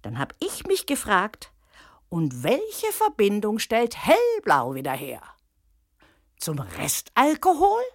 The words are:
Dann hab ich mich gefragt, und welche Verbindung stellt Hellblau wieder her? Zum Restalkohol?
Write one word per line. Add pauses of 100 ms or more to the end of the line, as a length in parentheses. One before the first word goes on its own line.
Dann
hab
ich
mich
gefragt, (580)
und
welche
Verbindung
stellt
Hellblau
wieder
her? (1160)
Zum
Restalkohol? (120)